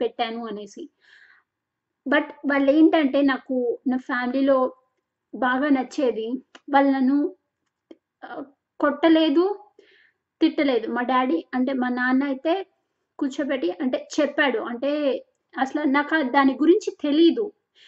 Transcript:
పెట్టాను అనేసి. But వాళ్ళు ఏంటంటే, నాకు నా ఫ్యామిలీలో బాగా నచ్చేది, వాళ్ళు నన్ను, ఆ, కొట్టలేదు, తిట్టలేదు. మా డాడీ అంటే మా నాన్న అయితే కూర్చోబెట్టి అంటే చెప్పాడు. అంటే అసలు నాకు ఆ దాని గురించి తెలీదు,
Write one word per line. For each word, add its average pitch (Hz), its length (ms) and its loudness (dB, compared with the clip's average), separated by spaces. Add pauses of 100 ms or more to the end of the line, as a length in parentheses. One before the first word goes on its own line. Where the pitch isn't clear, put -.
పెట్టాను 233 460 -6
అనేసి. 208 420 -14 (1200)
But 294 160 2
వాళ్ళు 277 480 -2
ఏంటంటే, 311 500 4
నాకు 254 640 -2
నా 254 100 0
ఫ్యామిలీలో 262 760 0 (600)
బాగా 262 340 0
నచ్చేది, 247 640 -2 (380)
వాళ్ళు 277 220 4
నన్ను, 269 440 0 (920)
ఆ, 269 180 -14 (360)
కొట్టలేదు, 320 800 2 (840)
తిట్టలేదు. 277 460 0
మా 247 140 -4
డాడీ 254 520 0
అంటే 262 200 -2
మా 247 160 -2
నాన్న 254 340 0
అయితే 320 420 -2 (540)
కూర్చోబెట్టి 294 520 -4
అంటే 277 360 -4 (140)
చెప్పాడు. 262 380 0
అంటే 262 680 -4 (340)
అసలు 294 240 -4
నాకు 294 320 0
ఆ 320 60 2
దాని 269 320 2
గురించి 349 480 2
తెలీదు, 285 500 2 (360)